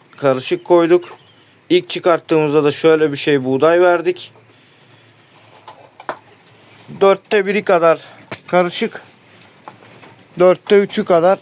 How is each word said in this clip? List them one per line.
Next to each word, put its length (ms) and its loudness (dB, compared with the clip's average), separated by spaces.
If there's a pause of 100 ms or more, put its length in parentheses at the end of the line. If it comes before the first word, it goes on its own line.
(160)
karışık 480 -4
koyduk. 400 2 (680)
İlk 180 0
çıkarttığımızda 760 0
da 60 2
şöyle 420 0
bir 40 -8
şey 280 -2
buğday 360 0
verdik. 520 -2 (2750)
Dörtte 460 0
biri 180 -4
kadar 360 2 (460)
karışık, 560 -4 (1400)
dörtte 400 2
üçü 260 -2
kadar 380 2